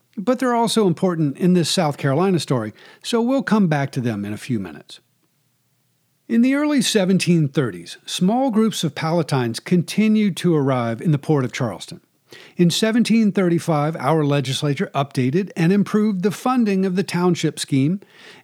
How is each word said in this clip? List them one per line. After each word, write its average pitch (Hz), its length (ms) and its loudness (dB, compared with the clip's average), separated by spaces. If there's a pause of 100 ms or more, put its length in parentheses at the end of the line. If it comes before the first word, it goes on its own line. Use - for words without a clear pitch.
(160)
but 240 220 -2
they're 247 160 0
also 226 320 0
important 165 500 0
in 180 160 2
this 175 160 2
South 151 300 -2
Carolina 165 400 0
story, 113 340 -4 (300)
so 233 180 -2
we'll 254 220 0
come 208 240 2
back 143 260 -2
to 139 80 -4
them 110 240 -4
in 101 80 -8
a 104 60 -10
few 123 200 -4
minutes. 85 420 -14 (1300)
In 233 140 2
the 262 120 4
early 294 260 2
seventeen 180 680 2
thirties, 101 580 -4
small 233 460 0
groups 220 320 0
of 151 100 -4
Palatines 147 640 -2
continued 208 760 0
to 175 180 0
arrive 127 480 0
in 180 80 0
the 147 80 2
port 139 260 0
of 120 60 -4
Charleston. 98 500 -8 (560)
In 175 140 4
seventeen 220 600 2
thirty-five, 165 640 0
our 151 280 0
legislature 143 680 -2
updated 139 640 -2
and 170 160 2
improved 208 500 0
the 202 80 0
funding 208 560 0
of 180 80 -2
the 190 80 0
township 175 560 0
scheme, 151 420 0 (440)